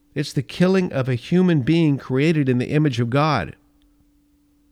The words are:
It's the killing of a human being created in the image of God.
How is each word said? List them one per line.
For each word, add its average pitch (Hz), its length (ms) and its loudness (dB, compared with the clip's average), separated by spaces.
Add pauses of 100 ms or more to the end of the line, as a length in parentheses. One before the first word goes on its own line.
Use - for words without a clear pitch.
(140)
It's 147 180 -6
the 135 120 -4
killing 185 500 0
of 131 160 -4
a 127 60 0
human 175 460 2
being 151 360 2
created 143 500 0
in 123 100 2
the 123 120 -4
image 147 320 0
of 120 80 -2
God. 139 480 -2 (1160)